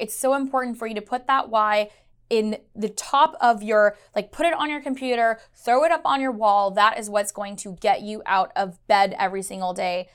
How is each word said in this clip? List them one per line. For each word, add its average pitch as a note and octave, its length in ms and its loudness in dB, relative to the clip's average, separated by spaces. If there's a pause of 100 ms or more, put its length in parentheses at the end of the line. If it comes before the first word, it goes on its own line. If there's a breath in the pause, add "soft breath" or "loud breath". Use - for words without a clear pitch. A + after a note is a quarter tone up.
It's - 180 -8
so C4 140 2
important C4 460 -2
for A3+ 80 -8
you A3+ 80 -8
to G#3 80 -6
put B3 240 -8
that C4+ 240 0
why G#3+ 400 2 (400 soft breath)
in G#3+ 260 0 (180)
the G#3 140 -4
top C#4+ 520 2
of A#3 220 4
your, G#3 360 4 (180 loud breath)
like, G3+ 160 -6
put D#4+ 140 -2
it E4+ 80 2
on D4+ 160 -2
your D4 100 -6
computer, B3 600 -2 (120 loud breath)
throw B3+ 320 2
it E4 80 4
up D#4+ 140 0
on C4+ 160 0
your C4 100 -2
wall. G3+ 380 2
That G#3 280 2
is G#3 120 -10
what's G#3 220 -2
going G3+ 240 -10
to F#3 240 -14
get G3+ 200 2
you G#3 240 -10
out F#3+ 320 0
of F#3+ 300 -4
bed G3+ 320 4
every G3 240 -2
single F#3 320 -6
day. F3+ 400 -4